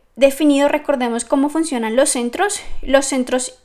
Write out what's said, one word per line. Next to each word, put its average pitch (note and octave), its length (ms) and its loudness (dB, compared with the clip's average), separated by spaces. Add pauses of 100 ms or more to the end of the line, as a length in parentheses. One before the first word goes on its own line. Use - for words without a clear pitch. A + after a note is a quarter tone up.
(160)
definido. C#4 540 2
Recordemos B3 560 -2
cómo C#4+ 240 0
funcionan B3+ 480 -2
los C#4 120 4
centros. C4 520 -2 (200)
Los C4+ 240 2
centros B3+ 600 -4